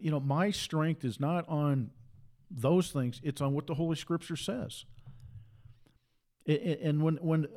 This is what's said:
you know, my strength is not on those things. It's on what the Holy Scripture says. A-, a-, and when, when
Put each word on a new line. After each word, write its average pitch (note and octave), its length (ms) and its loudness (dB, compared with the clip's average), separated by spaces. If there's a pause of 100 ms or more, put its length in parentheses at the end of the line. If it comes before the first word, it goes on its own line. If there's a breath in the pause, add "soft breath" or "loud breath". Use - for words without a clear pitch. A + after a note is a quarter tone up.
you D#3+ 100 0
know, D3 100 2
my D3+ 300 2
strength D#3 540 0
is B2 160 -2
not E3 280 0
on C#3+ 420 2 (600)
those E3 400 4
things. B2 320 -2
It's C#3+ 180 -4
on C#3 120 2
what C#3+ 140 -2
the E3 80 -4
Holy E3 220 0
Scripture E3+ 400 -4
says. - 480 -6 (1600 loud breath)
A-, D#3 60 4
a-, D#3 360 0
and D3+ 140 4
when, D#3+ 140 4
when D#3+ 300 2 (100)